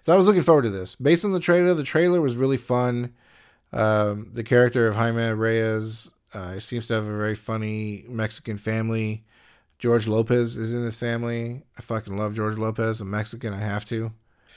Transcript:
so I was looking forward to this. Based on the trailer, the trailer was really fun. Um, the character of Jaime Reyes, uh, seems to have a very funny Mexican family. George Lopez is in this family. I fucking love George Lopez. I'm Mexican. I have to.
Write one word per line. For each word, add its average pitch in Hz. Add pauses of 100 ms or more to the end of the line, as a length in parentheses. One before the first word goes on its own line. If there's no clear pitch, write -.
so 165
I -
was 190
looking 190
forward 151
to 117
this. 95
Based 165
on 202
the 185
trailer, 180
the 156
trailer 175
was 127
really 135
fun. 123 (600)
Um, 107
the 117
character 123
of 107
Jaime 117
Reyes, 110 (220)
uh, 95
seems 117
to 117
have 110
a 107
very 107
funny 107
Mexican 110
family. 110 (560)
George 117
Lopez 117
is 113
in 120
this 113
family. 117 (140)
I -
fucking 107
love 104
George 107
Lopez. 110
I'm 98
Mexican. 107
I 98
have 104
to. 113 (460)